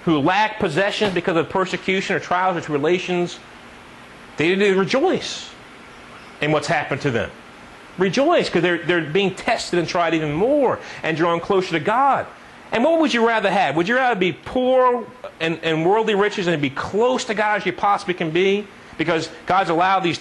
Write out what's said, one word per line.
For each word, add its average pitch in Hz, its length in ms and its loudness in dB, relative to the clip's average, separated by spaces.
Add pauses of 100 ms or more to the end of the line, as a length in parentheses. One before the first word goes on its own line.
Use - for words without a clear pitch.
who 160 140 2
lack 190 400 2
possessions 196 560 0
because 180 200 0
of 156 140 0
persecution 190 680 -2
or 196 40 0
trials 185 380 0
or 156 40 -6
tribulations, 175 800 -2 (1000)
they 151 120 2
need 190 100 2
to 196 160 4
rejoice 247 760 0 (920)
in 147 100 0
what's 151 160 0
happened 147 340 -2
to 147 80 -2
them. 107 220 -2 (680)
Rejoice, 247 540 2
'cause 180 100 2
they're, 175 160 2
they're 170 240 0
being 180 320 0
tested - 460 -2
and 165 80 -2
tried 170 260 0
even 156 180 0
more 226 460 2 (240)
and 156 160 -2
drawn 170 220 2
closer 185 320 0
to 165 80 0
God. 220 480 0 (440)
And 226 120 0
what 330 160 4
would 277 140 2
you 233 120 2
rather 220 240 2
have? 175 260 2
Would 170 120 0
you 233 80 2
rather 247 240 2
be 175 140 0
poor 254 720 2 (340)
and, 165 240 -2
and 160 220 0
worldly 214 280 2
riches 202 320 0
and 170 160 0
be 143 80 0
close 240 560 -2
to 220 80 -4
God 208 280 0
as - 40 -6
you 180 80 -2
possibly 202 400 0
can 175 160 -4
be 190 380 0 (320)
because 160 300 0 (180)
God's 185 240 2
allowed 185 300 2
these 165 200 -2